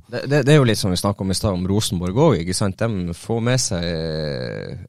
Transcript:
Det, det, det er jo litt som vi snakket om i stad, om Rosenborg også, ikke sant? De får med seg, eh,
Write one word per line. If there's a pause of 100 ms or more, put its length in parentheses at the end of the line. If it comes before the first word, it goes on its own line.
Det,
det,
det
er
jo
litt
som
vi
snakket
om
i
stad,
om
Rosenborg
også,
ikke
sant?
De
får
med
seg,
eh,